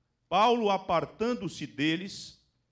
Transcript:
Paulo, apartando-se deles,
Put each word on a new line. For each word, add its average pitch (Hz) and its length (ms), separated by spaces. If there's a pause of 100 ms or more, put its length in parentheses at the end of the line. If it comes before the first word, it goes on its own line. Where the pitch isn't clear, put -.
(280)
Paulo, 220 420
apartando-se 190 960
deles, 160 800 (280)